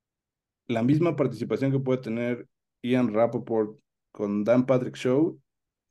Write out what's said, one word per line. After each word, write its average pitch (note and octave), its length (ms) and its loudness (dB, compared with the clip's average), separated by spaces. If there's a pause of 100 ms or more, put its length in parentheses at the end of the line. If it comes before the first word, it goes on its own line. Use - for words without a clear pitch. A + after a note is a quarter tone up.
(680)
la A2+ 160 -2
misma D#3 340 2
participación A#2+ 560 -2
que C3+ 60 0
puede B2+ 240 -2
tener A#2+ 460 -6 (340)
Ian A#2+ 320 0
Rapoport A2+ 640 0 (340)
con G#2 320 -2
Dan B2+ 220 4
Patrick B2+ 300 0
Show, C#3 440 0 (500)